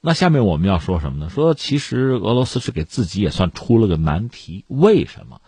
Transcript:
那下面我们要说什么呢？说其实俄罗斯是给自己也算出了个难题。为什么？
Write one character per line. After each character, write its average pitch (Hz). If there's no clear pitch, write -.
那 165
下 180
面 139
我 82
们 87
要 92
说 90
什 69
么 71
呢？ 76
说 160
其 -
实 131
俄 113
罗 127
斯 127
是 -
给 82
自 101
己 95
也 90
算 90
出 -
了 110
个 87
难 80
题。 -
为 165
什 -
么？ -